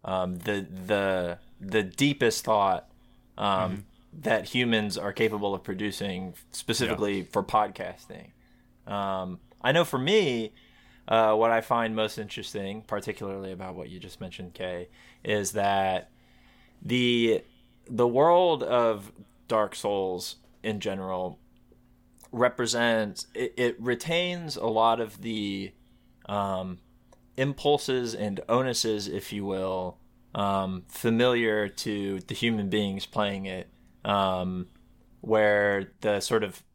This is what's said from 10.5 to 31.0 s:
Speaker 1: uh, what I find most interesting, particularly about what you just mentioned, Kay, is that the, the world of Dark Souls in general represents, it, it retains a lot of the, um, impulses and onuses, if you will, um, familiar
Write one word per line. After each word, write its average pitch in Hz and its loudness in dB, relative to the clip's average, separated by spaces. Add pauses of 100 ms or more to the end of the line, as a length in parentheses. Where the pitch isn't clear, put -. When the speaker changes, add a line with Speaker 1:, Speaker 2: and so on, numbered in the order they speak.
Speaker 1:
uh, 110 6
what 113 4
I 113 4
find 113 0
most 110 -2
interesting, 104 -8
particularly 98 -6
about 92 -10
what 85 -12
you 92 -14
just 92 -16
mentioned, 90 -12
Kay, 90 -6 (340)
is 104 0
that 98 2 (720)
the, 120 2 (460)
the 120 2
world 160 6
of 110 2 (360)
Dark 107 2
Souls 95 -2 (260)
in 107 -2
general 95 -4 (920)
represents, 117 2
it, 120 -4
it 120 2
retains 165 -2
a - -6
lot 113 4
of 107 -6
the, 101 -4 (560)
um, 95 -2 (580)
impulses 135 2
and 101 -4
onuses, 113 0
if 98 -6
you 101 -4
will, 95 -4 (380)
um, 98 0
familiar 113 2